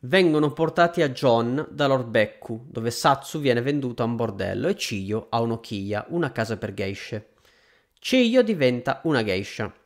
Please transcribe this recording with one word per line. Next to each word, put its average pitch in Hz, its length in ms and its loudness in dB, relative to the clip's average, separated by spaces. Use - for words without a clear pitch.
Vengono 151 520 4
portati 165 480 2
a 147 80 2
John 123 600 2
da 143 160 0
Lord 131 180 2
Bekku, 113 640 -2
dove 113 220 -4
Satsu - 480 0
viene 123 220 2
venduta 131 420 -2
a - 20 0
un 117 100 -2
bordello 104 520 -4
e 202 80 0
Chiyo 104 560 -6
a 117 100 0
Unokiya, 104 680 -4
una 160 220 -2
casa 110 260 -4
per 101 180 -8
geishe. 101 540 -8
Chiyo 247 460 4
diventa 139 600 0
una 139 180 2
geisha. 104 500 -4